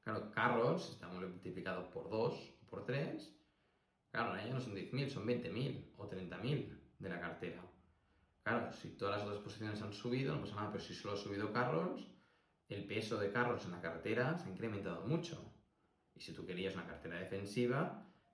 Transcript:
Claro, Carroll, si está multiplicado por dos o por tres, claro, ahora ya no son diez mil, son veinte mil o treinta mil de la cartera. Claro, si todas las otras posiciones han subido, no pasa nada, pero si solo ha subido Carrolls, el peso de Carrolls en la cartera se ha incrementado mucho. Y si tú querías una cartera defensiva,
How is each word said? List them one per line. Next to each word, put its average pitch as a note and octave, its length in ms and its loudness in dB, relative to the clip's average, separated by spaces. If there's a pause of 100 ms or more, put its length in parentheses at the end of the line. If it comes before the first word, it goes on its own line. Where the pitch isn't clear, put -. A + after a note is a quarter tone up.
Claro, - 280 -2
Carroll, B2 480 6
si - 140 -4
está - 160 -12
multiplicado F2+ 800 -4
por - 200 -6
dos - 520 2
o - 40 -20
por - 180 -8
tres, D3 500 -2 (760)
claro, A2 200 2
ahora G2 160 -2
ya B2 60 0
no C3 80 2
son G#2 140 -4
diez F#2 180 -4
mil, - 180 2
son - 140 -4
veinte A#2+ 260 2
mil - 460 -2
o G2 100 -8
treinta F#2 300 -6
mil G#2+ 420 0 (200)
de F#2+ 100 -6
la F2 100 -2
cartera. F2 440 -6 (800)
Claro, A#2 300 2
si - 180 -8
todas G2+ 280 0
las G#2 80 0
otras G#2 160 -2
posiciones G#2+ 380 -4
han G#2 120 -4
subido, C3 420 2
no - 80 0
pasa G#2 140 -4
nada, G#2 160 0
pero - 120 -2
si - 80 -8
solo G2+ 220 -2
ha - 20 0
subido G2+ 360 0
Carrolls, D3 540 2 (600)
el G2 160 -4
peso G#2+ 340 0
de G2+ 140 2
Carrolls A#2 320 4
en F2+ 80 -4
la F2 80 -8
cartera A2 580 2
se - 100 -6
ha - 40 -4
incrementado G2 540 -2
mucho. - 460 0 (600)
Y - 60 -16
si - 140 -10
tú E2+ 100 -8
querías F#2 300 0
una F2 120 -4
cartera E2+ 320 -6
defensiva, A#2+ 880 2 (280)